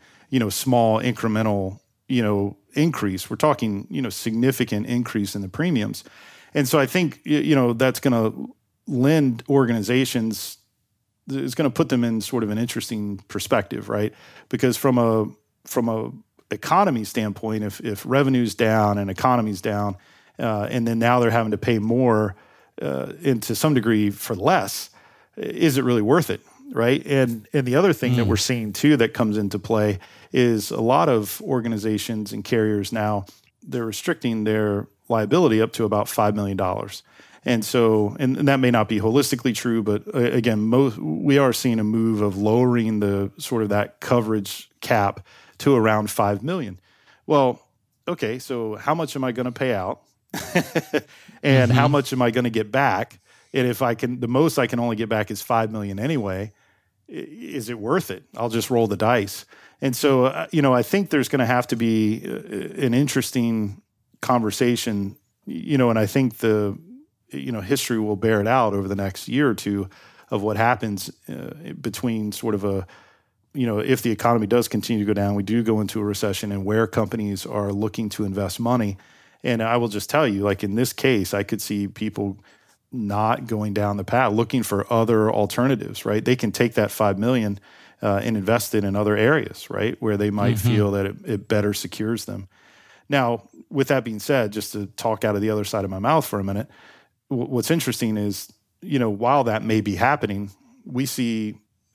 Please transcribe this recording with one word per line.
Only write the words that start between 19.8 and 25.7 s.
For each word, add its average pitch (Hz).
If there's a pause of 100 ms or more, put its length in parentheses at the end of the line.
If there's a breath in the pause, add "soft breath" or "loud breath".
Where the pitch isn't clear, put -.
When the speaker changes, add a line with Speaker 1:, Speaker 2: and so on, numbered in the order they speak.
Speaker 1:
uh, 107
and 120
then 117
now 117
they're 117
having 113
to 104
pay 117
more, 110 (460 soft breath)
uh, 67 (120)
and 123
to 117
some 151
degree 107
for 104
less, 113 (460 soft breath)
is -